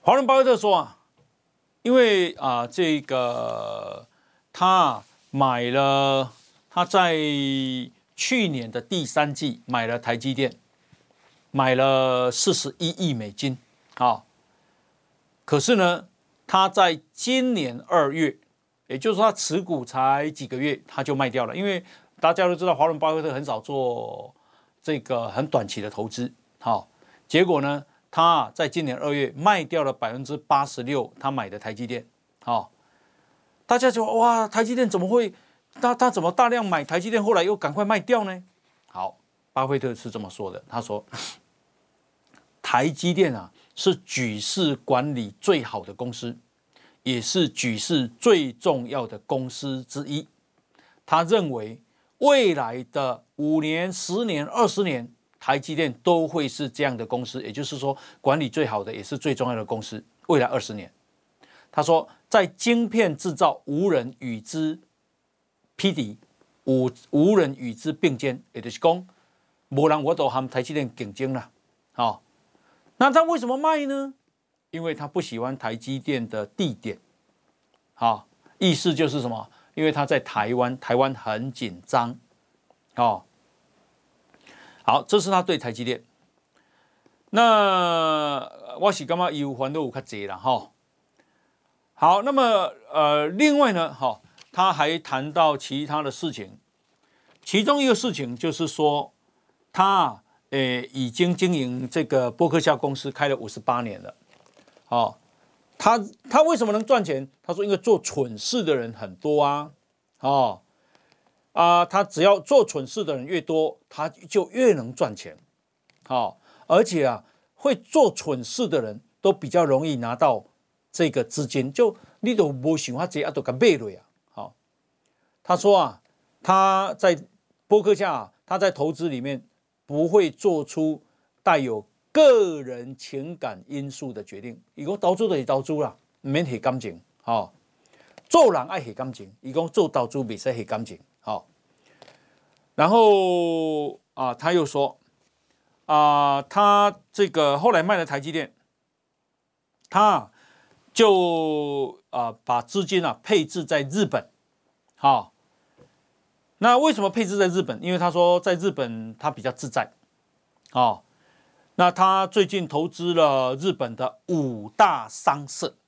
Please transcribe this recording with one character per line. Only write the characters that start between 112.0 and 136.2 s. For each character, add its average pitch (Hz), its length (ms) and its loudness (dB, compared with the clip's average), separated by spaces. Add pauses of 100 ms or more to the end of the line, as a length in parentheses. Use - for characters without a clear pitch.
只 156 200 -2
要 202 160 6
做 269 260 4
蠢 139 200 -8
事 196 200 -8
的 147 100 -4
人 127 100 -8
越 170 140 -4
多， 156 480 -2
他 151 220 -8
就 175 400 -2
越 233 240 4
能 127 200 -4
赚 117 220 -2
钱。 - 220 -18 (720)
哦， 117 260 -2 (320)
而 185 160 6
且 170 220 0
啊， 117 180 -2 (320)
会 277 200 0
做 269 360 2
蠢 131 320 -6
事 - 240 -4
的 139 140 0
人 110 180 -8 (220)
都 196 100 4
比 190 160 -4
较 175 160 2
容 143 240 2
易 143 100 -2
拿 117 180 -4
到 123 300 2 (460)
这 165 180 0
个 123 140 -2
资 147 240 -6
金， 139 260 -4
就 226 240 2 (220)
你 226 160 -2
都 185 160 2
没 143 260 0
想 127 180 -6
法 175 120 -4
这 151 140 -6
样 147 120 -4
都 139 80 -4
给 - 100 -6
买 151 260 4
了 101 220 -10
啊。 - 60 -20 (260)
好， 101 240 -16 (880)
他 180 140 0
说 196 220 6
啊， 131 220 -2 (420)
他 190 500 2
在 175 320 2 (420)
波 208 140 4
克 202 140 4
夏 185 180 -4
啊， 110 180 -8 (140)
他 180 140 -4
在 190 100 2
投 151 240 -2
资 165 160 -4
里 131 100 -4
面 131 240 -8 (440)
不 151 200 0
会 175 220 4
做 160 340 0
出 156 380 -2 (400)
带 170 160 4
有 117 280 -4 (260)
个 214 500 6
人 127 340 -12
情 147 400 -10
感 104 320 -10
因 139 220 -8
素 131 240 -12
的 104 100 -12
决 101 160 -18
定。 117 220 -16 (160)
他 147 80 -12
说 190 100 -4
投 185 200 2
资 220 120 0
就 185 80 0
是 131 80 -2
投 135 180 0
资 156 120 -6
啦， 147 220 -2 (260)